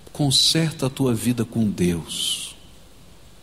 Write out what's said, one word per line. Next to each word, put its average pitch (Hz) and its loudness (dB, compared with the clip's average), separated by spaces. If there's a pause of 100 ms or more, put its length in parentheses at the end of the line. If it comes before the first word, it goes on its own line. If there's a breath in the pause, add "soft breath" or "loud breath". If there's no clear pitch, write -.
(120)
conserta 151 2
a - 0
tua 131 0
vida 113 0
com 113 0
Deus. 87 -2 (880)